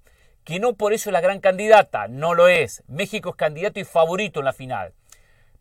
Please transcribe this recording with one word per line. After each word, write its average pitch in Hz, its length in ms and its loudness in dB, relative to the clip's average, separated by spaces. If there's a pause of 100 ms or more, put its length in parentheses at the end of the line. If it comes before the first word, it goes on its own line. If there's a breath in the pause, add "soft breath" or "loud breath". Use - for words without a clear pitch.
(440)
Que 170 160 -10
no 240 140 -2
por 208 200 -2
eso 214 160 -6
es 190 40 -2
la 170 80 2
gran 190 180 0
candidata, 190 680 4
no 147 260 -4
lo 175 160 6
es. 165 380 0
México 180 420 -8
es 160 60 -12
candidato 170 440 -4
y 180 40 -8
favorito 170 560 -2
en 135 60 -8
la 135 80 -2
final. 117 400 -10 (680 soft breath)